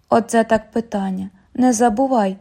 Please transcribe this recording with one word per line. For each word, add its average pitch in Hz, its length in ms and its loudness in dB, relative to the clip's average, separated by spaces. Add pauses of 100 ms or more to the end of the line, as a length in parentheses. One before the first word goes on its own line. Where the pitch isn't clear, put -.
Оце 226 360 2
так 220 260 -2
питання. 196 600 -6 (240)
Не 254 180 2
забувай, 233 680 0